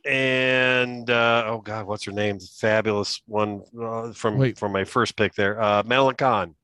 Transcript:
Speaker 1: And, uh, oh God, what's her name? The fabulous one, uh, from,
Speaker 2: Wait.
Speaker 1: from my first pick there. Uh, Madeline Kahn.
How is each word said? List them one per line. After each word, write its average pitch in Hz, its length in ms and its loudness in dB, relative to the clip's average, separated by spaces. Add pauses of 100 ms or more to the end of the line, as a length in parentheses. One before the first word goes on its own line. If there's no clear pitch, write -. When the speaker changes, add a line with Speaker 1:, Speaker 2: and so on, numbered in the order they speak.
Speaker 1:
And, 127 1000 0
uh, 117 380 4
oh 113 140 -4
God, 107 260 -8
what's 104 180 -6
her 101 60 -8
name? 104 260 -2
The 92 80 -16 (140)
fabulous 107 680 0
one, 104 380 -2 (180)
uh, 113 300 -8
from, 107 260 -2
Speaker 2:
Wait. 131 180 0
Speaker 1:
from 104 160 -4
my 98 120 0
first 110 340 0
pick 104 160 2
there. 104 260 0
Uh, 104 240 4
Madeline 127 320 2
Kahn. 104 480 0